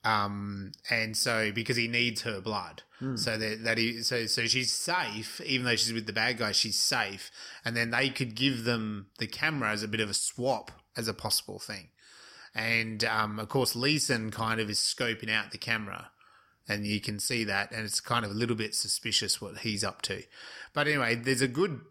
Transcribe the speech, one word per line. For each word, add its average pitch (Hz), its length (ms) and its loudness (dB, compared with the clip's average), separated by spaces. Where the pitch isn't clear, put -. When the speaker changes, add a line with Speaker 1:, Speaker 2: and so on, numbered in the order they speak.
Speaker 1:
um, 101 680 0
and 110 260 0
so 110 360 2
because 117 260 0
he 117 100 2
needs 120 340 0
her 104 200 -4
blood, 92 420 -6
Speaker 2:
Hmm. 131 160 -4
Speaker 1:
so 110 220 0
that, 110 260 -4
that 113 140 2
he, 113 240 0
so, 117 240 0
so 117 220 2
she's 123 240 2
safe, 117 720 -2
even 127 260 0
though 117 80 6
she's 113 180 2
with 107 140 -2
the 104 60 -6
bad 113 260 2
guy, 107 120 0
she's - 280 2
safe. 101 500 0
And 117 140 -2
then 117 140 2
they 131 180 4
could 127 240 -2
give 123 300 2
them 110 440 0
the 113 80 0
camera 147 440 0
as 107 120 -2
a 107 40 -4
bit 110 120 -2
of 104 100 2
a 95 60 -2
swap, - 560 0
as 113 120 -2
a 107 60 -2
possible - 460 -2
thing. 95 300 -12
And, 113 480 2
um, 110 340 2
of 107 120 -6
course, 127 260 2
Leeson 123 560 2
kind 110 280 0
of 107 80 0
is 104 120 0
scoping 113 500 0
out 110 220 0
the - 80 -12
camera, 107 500 -2
and 104 200 0
you 104 120 2
can 104 200 -4
see 117 240 0
that, 101 280 0
and 110 140 -4
it's - 140 -2
kind 117 260 2
of 101 60 -4
a - 20 -6
little 113 220 2
bit 107 180 -2
suspicious - 680 0
what 98 200 -10
he's 107 240 -2
up 95 200 -4
to. - 200 -4
But 147 140 2
anyway, 131 280 4
there's 123 260 2
a 135 60 4
good 143 420 0